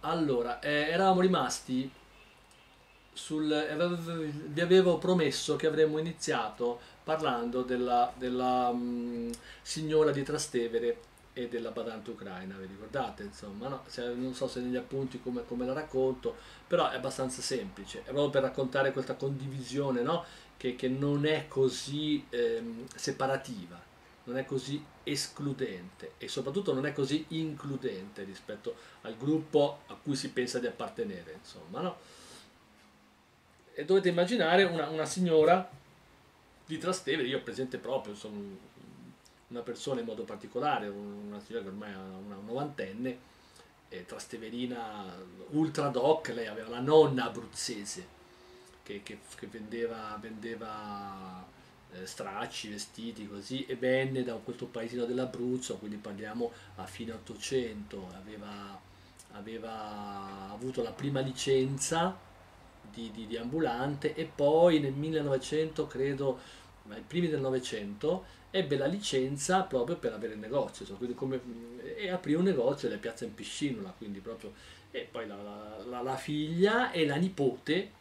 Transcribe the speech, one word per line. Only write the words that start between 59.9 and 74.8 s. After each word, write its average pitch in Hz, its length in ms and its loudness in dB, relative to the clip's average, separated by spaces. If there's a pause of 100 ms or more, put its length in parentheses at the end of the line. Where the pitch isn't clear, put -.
avuto 123 320 -4
la 117 100 -2
prima 139 280 -2
licenza 139 1080 2 (640)
di, 113 200 -10
di, 107 160 -10
di 113 100 -4
ambulante 139 800 0
e 160 100 -2
poi 156 560 8
nel 135 140 0
millenovecento, 151 920 0
credo, 135 520 0 (460)
ma 104 120 -14
i 113 100 -12
primi 170 220 2
del 147 120 0
Novecento, 131 840 -2 (260)
ebbe 147 280 2
la 139 80 2
licenza 143 800 2
proprio 127 320 0
per 113 180 -2
avere 107 180 -6
il 107 60 -10
negozio, 110 420 -2
insomma, 98 160 -10
quindi 123 180 -4
come, 131 260 -4 (560)
e 208 120 -4
aprì 180 240 0
un 170 120 4
negozio 139 440 4
nella 104 100 -2
piazza 117 280 -6
Empiscinola, 104 720 -4
quindi 101 220 -8
proprio, 110 340 -10 (360)